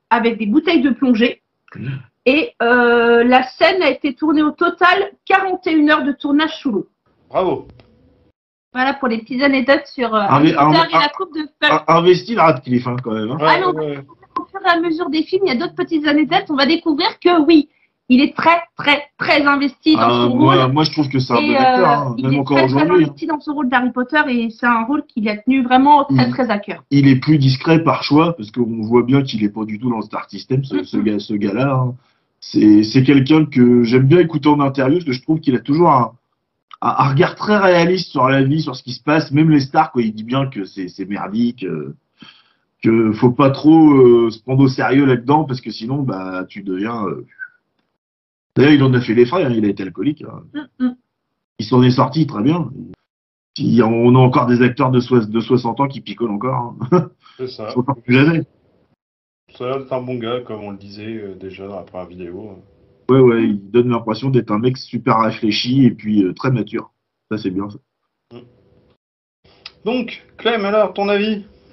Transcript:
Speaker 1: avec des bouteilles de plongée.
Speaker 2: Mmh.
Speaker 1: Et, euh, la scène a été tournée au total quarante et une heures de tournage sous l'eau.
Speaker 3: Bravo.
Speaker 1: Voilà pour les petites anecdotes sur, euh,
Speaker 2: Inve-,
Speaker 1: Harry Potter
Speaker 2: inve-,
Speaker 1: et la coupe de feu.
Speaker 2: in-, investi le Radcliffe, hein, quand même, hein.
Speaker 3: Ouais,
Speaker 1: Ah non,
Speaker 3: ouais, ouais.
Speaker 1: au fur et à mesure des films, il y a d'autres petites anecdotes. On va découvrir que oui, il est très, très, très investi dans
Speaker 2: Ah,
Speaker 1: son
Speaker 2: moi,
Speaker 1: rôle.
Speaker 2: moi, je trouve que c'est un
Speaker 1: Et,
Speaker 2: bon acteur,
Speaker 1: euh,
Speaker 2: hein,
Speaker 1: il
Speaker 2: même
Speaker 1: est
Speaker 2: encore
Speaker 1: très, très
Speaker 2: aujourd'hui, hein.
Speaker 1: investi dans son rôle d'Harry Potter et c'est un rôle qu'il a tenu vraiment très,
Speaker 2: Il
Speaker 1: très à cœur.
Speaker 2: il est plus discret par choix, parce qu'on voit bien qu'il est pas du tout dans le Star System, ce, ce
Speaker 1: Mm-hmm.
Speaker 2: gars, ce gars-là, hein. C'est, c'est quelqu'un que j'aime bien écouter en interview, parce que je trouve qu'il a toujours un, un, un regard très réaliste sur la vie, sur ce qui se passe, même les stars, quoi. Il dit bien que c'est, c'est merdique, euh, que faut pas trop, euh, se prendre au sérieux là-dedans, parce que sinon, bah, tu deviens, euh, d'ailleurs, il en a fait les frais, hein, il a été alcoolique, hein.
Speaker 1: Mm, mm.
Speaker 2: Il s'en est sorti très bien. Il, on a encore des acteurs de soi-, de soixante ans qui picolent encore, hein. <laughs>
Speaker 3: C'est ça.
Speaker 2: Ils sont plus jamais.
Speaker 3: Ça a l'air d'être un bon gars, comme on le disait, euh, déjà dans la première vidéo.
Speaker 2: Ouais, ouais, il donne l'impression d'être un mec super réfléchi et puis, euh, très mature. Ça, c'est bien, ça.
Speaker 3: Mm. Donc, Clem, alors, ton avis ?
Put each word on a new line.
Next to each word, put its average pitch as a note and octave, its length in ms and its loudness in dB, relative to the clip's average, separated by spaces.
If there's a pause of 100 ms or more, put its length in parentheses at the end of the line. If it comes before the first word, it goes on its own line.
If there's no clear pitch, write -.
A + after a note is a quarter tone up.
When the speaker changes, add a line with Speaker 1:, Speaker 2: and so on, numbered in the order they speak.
Speaker 1:
avec A3+ 300 0
des A3 80 -4
bouteilles D#4 340 2
de C#4 80 0
plongée. A#3+ 520 0 (340)
Speaker 2:
Mmh. A2 120 -12 (380)
Speaker 1:
Et, C#4+ 240 0 (140)
euh, A#3+ 600 2
la B3+ 200 4
scène F4+ 400 0
a C#4+ 80 2
été C4 240 -6
tournée D#4 260 0
au D4+ 100 0
total F#4 600 0 (140)
quarante F#4+ 420 -2
et E4 40 -2
une D4+ 200 2
heures D4+ 120 0
de C#4 80 -2
tournage D4 480 -2
sous C4+ 120 -4
l'eau. F#3 160 -6 (420)
Speaker 3:
Bravo. D#3 380 -4 (1080)
Speaker 1:
Voilà C4 220 -2
pour C4 120 -6
les A3+ 120 -2
petites B3+ 240 -8
anecdotes C4+ 420 2
sur, A#3 300 -6
euh, G#3 60 0
Speaker 2:
Inve-, G3+ 100 -2
Speaker 1:
Harry C#3+ 220 4
Potter D3 260 4
Speaker 2:
inve-, E4 100 2
Speaker 1:
et E4 40 -6 (100)
la D4 60 0
coupe F4 260 -10
de D#4 60 -6
feu. D4 300 -2
Speaker 2:
in-, - 160 0
investi F3 480 2
le F3+ 60 0
Radcliffe, B2+ 460 0
hein, B2 160 -4
quand A2 100 -6
même, A2 180 -6
hein. - 60 -6
Speaker 3:
Ouais, D3+ 100 -2
Speaker 1:
Ah F4+ 140 2
non, F#4+ 120 -2
Speaker 3:
ouais, D3 240 -6
ouais. C3+ 80 -16 (340)
Speaker 1:
au F4 60 -12
fur G4 200 -16
et F#4 40 2
à E4+ 100 2
mesure E4 300 -4
des D#4 140 -2
films, G4 220 -2
il E4+ 40 0
y B3+ 60 -2
a A#3 40 -4
d'autres F4 160 -6
petites D#4+ 320 -4
anecdotes. D4+ 420 0
On D4+ 60 -4
va C4+ 120 2
découvrir E4+ 520 -2
que F4 260 2
oui, D#4 240 4 (400)
il B3+ 120 6
est - 140 0
très, E4+ 260 2 (160)
très, C#4 260 -2 (140)
très D4+ 280 0
investi C#4+ 500 0
dans A2+ 60 0
Speaker 2:
Ah, A#2+ 280 2
Speaker 1:
son A#2+ 60 0
Speaker 2:
moi, C3 300 4
Speaker 1:
rôle. C3 80 0
Speaker 2:
moi, D#3 100 2
je D3+ 80 0
trouve C#3+ 180 -2
que C3+ 100 -2
c'est C3 140 -2
un - 40 2
Speaker 1:
Et, - 100 0
Speaker 2:
bon A#3+ 80 2
acteur, B3+ 340 4
Speaker 1:
euh, C#3+ 40 4 (160)
Speaker 2:
hein, A2+ 80 -6
Speaker 1:
il C4 80 -6
Speaker 2:
même C4+ 100 0
Speaker 1:
est C#3+ 40 0
Speaker 2:
encore C3+ 180 0
Speaker 1:
très, C3 100 2
très C3 80 -2
Speaker 2:
aujourd'hui, D#4+ 200 2 (100)
hein. - 20 -8
Speaker 1:
investi - 200 -12
dans D4+ 120 -4
son D4+ 160 -10
rôle C4+ 140 -4
d'Harry B3 220 -2
Potter B3+ 380 -2
et A#3 220 -2
c'est A#3+ 160 -6
un A#3 160 0
rôle D4 240 -4
qu'il A3 220 -6
a G#3 80 -6
tenu C4 260 0
vraiment C#4 420 4
très, C4+ 220 2
Speaker 2:
Il B3 40 -4
Speaker 1:
très B3 200 -4
à G#3 80 -2
cœur. - 320 -12
Speaker 2:
il C#3 160 4
est C3 120 6
plus D3+ 200 2
discret C3+ 440 2
par C3+ 200 -2
choix, E3 320 2
parce G#2 160 -14
qu'on A2+ 320 -4
voit A#2+ 200 2
bien C3+ 200 2
qu'il A2+ 200 -4
est G2+ 100 -2
pas G#2+ 120 -8
du G#2+ 140 -10
tout B2 100 -6
dans A#2 80 -4
le G#2 60 -8
Star G2 260 -12
System, C3 340 -6
ce, - 200 -6
ce - 140 -6
Speaker 1:
Mm-hmm. G#2 60 -2
Speaker 2:
gars, G#2 160 -2
ce G#2+ 140 -8
gars-là, G#2+ 400 -2
hein. B2+ 220 -2 (460)
C'est, G#2+ 420 4
c'est B2+ 200 2
quelqu'un C#3+ 420 4
que B2 380 4
j'aime C3 240 2
bien F3 120 6
écouter D3+ 280 0
en D3 140 2
interview, C3+ 380 0
parce E3+ 80 -8
que B2+ 40 -4
je B2 100 -6
trouve D#3+ 200 -2
qu'il C3 160 0
a - 20 -2
toujours D#3+ 320 2
un, A#2+ 220 0 (680)
un, A#2 160 -2
un C3+ 120 2
regard D3+ 260 0
très G#3 220 -2
réaliste F3+ 540 2
sur C3 180 0
la C3+ 140 2
vie, D3+ 180 0
sur C3 160 -10
ce - 60 -18
qui B2+ 100 -12
se - 100 -16
passe, D3+ 300 -2
même D#3 160 4
les D3+ 100 4
stars, C#3 320 -2
quoi. B2 100 -2
Il G#2+ 120 -4
dit G#2+ 100 -12
bien C3+ 240 -4
que G#2 160 -10
c'est, F#2 240 -12
c'est F#2+ 180 -14
merdique, G2+ 600 -6
euh, D#2 320 -10 (840)
que A2+ 300 2
faut A#2+ 200 2
pas C#3 180 2
trop, D3+ 420 6
euh, A#2+ 400 6
se - 100 -16
prendre C3 220 0
au C3+ 60 4
sérieux C3 360 0
là-dedans, C3 380 0
parce C3 160 -6
que A#2 100 -14
sinon, C3 320 -8
bah, F#2 460 -8
tu G2+ 160 -18
deviens, G#2 440 -6
euh, C#2+ 180 -10 (1300)
d'ailleurs, C3+ 160 4
il C3+ 120 4
en B2+ 100 2
a B2 80 2
fait A2+ 140 -4
les A#2+ 100 6
frais, F3 180 -2
hein, B2+ 100 -2
il G#2+ 120 -2
a - 20 0
été G2+ 160 -4
alcoolique, G2+ 400 -6
hein. A2 200 -18 (360)
Speaker 1:
Mm, B3+ 60 -2
mm. B3 100 -4 (640)
Speaker 2:
Il G#2+ 60 -8
s'en B2+ 180 2
est B2 80 4
sorti D#3+ 340 0
très - 160 -8
bien. D3+ 280 -2 (880)
Il, A#2 260 2
on A#2 320 2
a C3 40 6
encore B2+ 260 4
des A#2+ 160 2
acteurs B2+ 300 0
de B2 100 2
soi-, A#2+ 240 0
de G#2+ 160 -4
soixante A#2 400 -2
ans C#3 80 -2
qui C3+ 100 -14
picolent G#2+ 320 -10
encore, A#2+ 440 -8 (180)
hein. F3+ 160 -2 (140)
<laughs> - 140 -20
Speaker 3:
C'est B2+ 100 -10
ça. A2+ 200 -14
Speaker 2:
Ils B2 60 -12
sont B2 100 -2
plus B2 320 -4
jamais. D3+ 280 2 (1120)
Speaker 3:
Ça B2 80 -12
a - 40 -6
l'air C3+ 100 -6
d'être C3 140 -10
un B2+ 80 -6
bon B2+ 180 -10
gars, A#2 220 -6
comme A2 220 -12
on G2+ 60 -14
le G2 80 -14
disait, G#2 400 -16
euh, G2 160 -14
déjà F#2+ 340 -16
dans G2+ 100 -14
la F2 40 -14
première F2+ 260 -16
vidéo. F2+ 520 -16 (500)
Speaker 2:
Ouais, C3 100 4
ouais, A#2 260 4
il G2 260 -6
donne A#2+ 180 2
l'impression A2+ 400 -4
d'être A#2 220 -2
un G#2 80 -2
mec B2+ 180 -2
super A2+ 440 -4
réfléchi A#2 640 0
et A#2 60 6
puis, G#2 320 0
euh, F2+ 120 -2
très B2 160 -4
mature. G#2+ 400 -6 (400)
Ça, G#2+ 80 -6
c'est G#2 100 -6
bien, G2 180 -6
ça. G#2 100 -16 (540)
Speaker 3:
Mm. A#2+ 100 -20 (1400)
Donc, A#3+ 380 -8 (140)
Clem, A3 280 -4
alors, G3+ 280 0
ton G3+ 160 -4
avis ? G3+ 360 -2 (280)